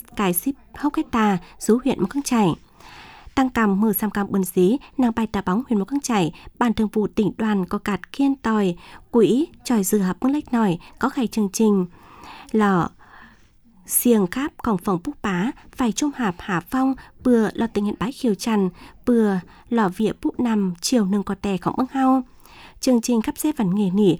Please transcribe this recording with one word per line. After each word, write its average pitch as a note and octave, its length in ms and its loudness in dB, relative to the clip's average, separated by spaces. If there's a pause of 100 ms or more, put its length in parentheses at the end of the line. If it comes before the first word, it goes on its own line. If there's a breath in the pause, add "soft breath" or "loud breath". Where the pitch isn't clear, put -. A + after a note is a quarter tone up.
(160)
cải F#3+ 160 0
ship, G#3+ 180 -6 (280)
hốc C#4+ 160 -2
hết D#4+ 160 0
tà, G#3+ 280 2 (200 loud breath)
rú A3 260 2
huyện C4 160 -2
Mù F#3+ 60 0
Căng C#4 160 -4
Chải. G#3+ 320 0 (800 loud breath)
Tăng C4 160 0
cằm, G3+ 300 2
mờ A3 120 2
xăm G#3 180 -4
cằm G3+ 200 -4
bần G3 140 0
dí, F#3 320 2 (220 loud breath)
nàng A#3+ 180 2
bài A3+ 100 -2
tà G3+ 200 -4
bóng F#3+ 220 0
huyện A#3 100 0
Mù G3 60 0
Căng C#4 160 -4
Chải, F#3 320 0 (260 loud breath)
ban A#3+ 160 2
thường G#3+ 180 0
vụ G#3 140 0
tỉnh G3+ 320 0
đoàn G#3 280 0
có G#3 120 -4
cạt G3+ 340 -6
kiên C#4 240 0
tòi, G#3 400 0 (340 loud breath)
quỹ, A#3 360 4 (180)
tròi G#3+ 200 2
dư G#3+ 140 0
hạp F#3 220 -2
bưng C4 120 0
lách D4 200 -4
nòi, G#3 260 2 (200 loud breath)
có A#3+ 100 0
khai C4+ 180 -2
chương G#3 260 -2
trình, G#3 340 2 (640 loud breath)
lò, G3 380 2 (960 loud breath)
xiềng A3 400 2
kháp, C4 260 -4 (100)
còng G#3 160 0
phòng F#3 260 -2
búc - 180 -10
bá, F#3+ 280 -2 (260 loud breath)
vài A#3 160 0
trung D4 220 -4
hạp, G3+ 240 -2
hà F3 220 -4
phong, C4 340 -2 (300 loud breath)
bừa, A3+ 300 4
lò A3+ 120 -2
tình G#3 180 -4
hiện G#3 140 -4
bái A3+ 140 -4
khiêu A3+ 220 -2
trần, G3 360 0 (360 loud breath)
bừa, A3 280 2 (340 loud breath)
lò A3+ 200 0
vịa G3 240 -2 (100)
bút - 180 -4
nằm, G#3 400 0
chiều A3+ 260 0
nâng G3 160 0
có G3 120 -6
tè G3 220 -4
khổng - 200 -4
bưng B3+ 140 -2
hao. C4 320 2 (580 loud breath)
Chương B3+ 200 2
trình A3+ 220 0
khắp - 160 -6
xe D4+ 140 0
văn F#3 220 -2
nghề G3+ 160 0
nỉ, F#3+ 300 4